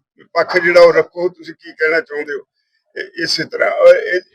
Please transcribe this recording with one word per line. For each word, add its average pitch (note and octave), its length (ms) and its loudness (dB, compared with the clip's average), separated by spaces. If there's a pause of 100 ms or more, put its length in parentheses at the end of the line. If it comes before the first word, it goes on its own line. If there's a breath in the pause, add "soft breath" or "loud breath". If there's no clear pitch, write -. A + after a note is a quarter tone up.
(320)
ਪੱਖ E3+ 260 -4
ਜਿਹੜਾ F3 220 2
ਉਹ E3+ 120 6
ਰੱਖੋ, D#3+ 360 -4
ਤੁਸੀਂ E3 260 -14
ਕੀ - 180 -20
ਕਹਿਣਾ D#3+ 280 -2
ਚਾਹੁੰਦੇ D3 340 -12
ਹੋ। - 60 -10 (560)
ਇਹ, - 260 -12
ਇਸੇ D#3 220 -6
ਤਰ੍ਹਾਂ, - 260 -4
ਔਰ F3 260 6
ਇਹ, F3+ 240 -4 (140)